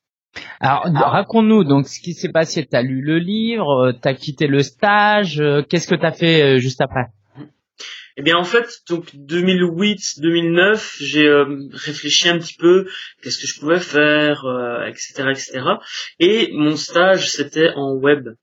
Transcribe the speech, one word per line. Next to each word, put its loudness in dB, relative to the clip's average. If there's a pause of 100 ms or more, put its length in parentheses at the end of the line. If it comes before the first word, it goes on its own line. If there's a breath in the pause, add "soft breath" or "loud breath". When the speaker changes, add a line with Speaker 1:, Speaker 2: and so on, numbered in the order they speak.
(600 loud breath)
Speaker 1:
Alors, 0
Speaker 2:
Alors 2
Speaker 1:
raconte-nous 4
donc 2
ce -16
qui -10
s'est -8
passé. -2
T'as 0
lu -4
le 0
livre, 0
euh, 0
t'as -4
quitté -4
le 2
stage, 2
euh, 2
qu'est-ce -2
que 0
t'as 0
fait, 4
euh, 6
juste -2
après ? -2 (1080 loud breath)
Speaker 2:
Eh -12
bien, 2
en 0
fait, 0 (200)
donc -6
deux -6
mille 2
huit, 0 (200)
deux 0
mille 0
neuf, 0
j'ai, 2
euh, 2
réfléchi -4
un 2
petit -12
peu, 4 (360 loud breath)
qu'est-ce -8
que -12
je -8
pouvais 0
faire, 0
euh, -6
et -12
cetera, -6
et -6
cetera. -6 (400 loud breath)
Et 2
mon 0
stage, 0
c'était -2
en -4
web. 0 (140)